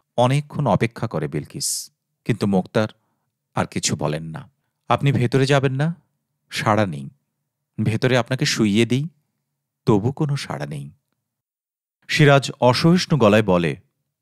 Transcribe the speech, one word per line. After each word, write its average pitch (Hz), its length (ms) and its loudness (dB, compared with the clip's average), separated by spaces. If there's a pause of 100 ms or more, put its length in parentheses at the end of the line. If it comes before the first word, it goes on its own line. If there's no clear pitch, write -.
(160)
অনেকক্ষণ 143 500 0
অপেক্ষা 110 420 -2
করে 76 200 -6
বিলকিস, - 640 -8 (340)
কিন্তু 117 220 -2
মোক্তার 101 420 0 (640)
আর 90 120 -2
কিছু - 300 -4
বলেন 76 260 -6
না। 76 280 -14 (380)
"আপনি 135 240 0
ভেতরে 127 340 0
যাবেন 139 260 2
না?" 151 220 -2 (560)
সাড়া 107 360 0
নেই। 80 220 -10 (760)
"ভেতরে 117 340 0
আপনাকে 127 280 -2
শুইয়ে 113 420 2
দিই?" 131 220 -2 (760)
তবু 113 260 2
কোনো 143 240 -4
সাড়া 143 300 -8
নেই। 143 240 -12 (1200)
সিরাজ 143 420 4 (100)
অসহিষ্ণু 165 580 2
গলায় 107 240 6
বলে, 87 340 0 (460)